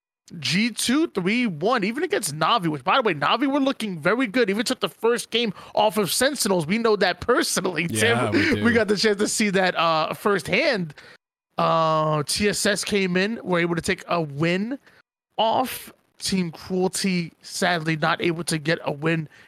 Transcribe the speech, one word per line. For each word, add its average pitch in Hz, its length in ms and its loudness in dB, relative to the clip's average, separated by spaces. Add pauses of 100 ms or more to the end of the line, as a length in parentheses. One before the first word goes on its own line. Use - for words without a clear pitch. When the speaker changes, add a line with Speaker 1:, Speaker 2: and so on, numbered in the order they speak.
(400)
Speaker 1:
G 165 320 0
two 285 360 0
three 220 380 0
one, 202 380 0
even 233 200 -2
against 302 340 -2
Navi, 175 300 2
which, 151 180 -4
by 196 100 2
the 269 60 4
way, 214 120 0
Navi 202 380 0
were 285 80 2
looking 226 400 -2
very 220 280 2
good. 214 220 2
Even 202 140 0
took - 160 -4
the 190 80 -2
first 226 420 -2
game 226 240 0 (220)
off 208 220 2
of 196 120 0
Sentinels. 214 560 0
We 185 120 0
know 226 180 4
that 185 240 0
personally, 185 720 0
Tim. 220 280 2
Speaker 2:
Yeah, 240 120 0
we 311 260 2
do. 208 80 -2
Speaker 1:
We 233 80 4
got 226 160 2
the 208 80 2
chance 208 220 2
to 208 100 0
see 208 220 0
that, 185 260 2
uh, 160 380 2
firsthand. 196 800 0 (640)
Uh, 160 680 2
T 208 220 -2
S - 180 -2
S 202 200 0
came 190 320 0
in, 208 260 0
were 180 160 0
able 170 160 0
to 165 60 -4
take 180 260 -4
a 175 140 0
win 170 580 -2 (580)
off. 226 540 -2 (280)
Team 180 320 -2
Cruelty, 180 920 -2
sadly, 165 560 -2
not 160 240 0
able 170 240 -2
to 165 120 -2
get 156 280 0
a - 60 -2
win 156 360 -2 (200)